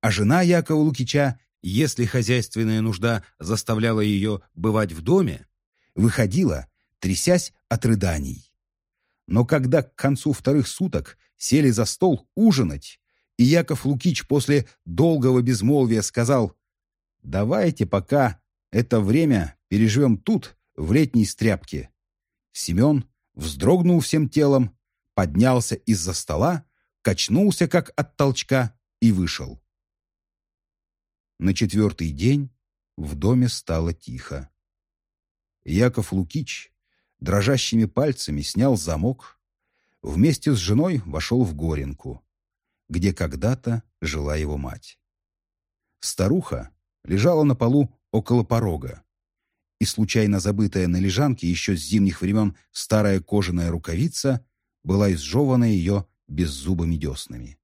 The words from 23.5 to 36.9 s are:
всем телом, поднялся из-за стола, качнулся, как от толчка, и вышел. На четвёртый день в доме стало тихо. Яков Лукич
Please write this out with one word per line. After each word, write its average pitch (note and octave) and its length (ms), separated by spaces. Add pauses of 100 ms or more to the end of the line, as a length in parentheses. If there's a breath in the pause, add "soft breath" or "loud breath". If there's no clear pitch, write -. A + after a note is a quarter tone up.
всем D#3 280
телом, C#3 480 (380)
поднялся A2 600
из-за F2+ 380
стола, B2+ 520 (380)
качнулся, E3+ 680
как - 280
от - 200
толчка, C3 640 (220)
и A2+ 120
вышел. D#2+ 500 (1800)
На F#2+ 160
четвёртый G2 580
день C3 380 (460)
в D2 180
доме A#2+ 340
стало E2 440
тихо. D2+ 580 (1120)
Яков A2+ 480
Лукич F#2+ 600 (480)